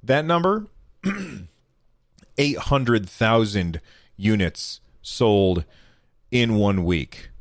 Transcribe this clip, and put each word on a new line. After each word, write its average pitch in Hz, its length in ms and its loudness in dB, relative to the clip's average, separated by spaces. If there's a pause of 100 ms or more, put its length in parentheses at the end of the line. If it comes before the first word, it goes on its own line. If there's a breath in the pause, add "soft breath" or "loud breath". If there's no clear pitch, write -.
That 143 240 0
number, 185 400 0 (380)
<clears throat> - 1400 -12
eight 143 180 0
hundred 120 500 0
thousand 104 760 0 (360 soft breath)
units 98 600 0 (240)
sold 98 600 2 (680 soft breath)
in 117 240 0
one 101 280 2
week. 85 460 -4 (120)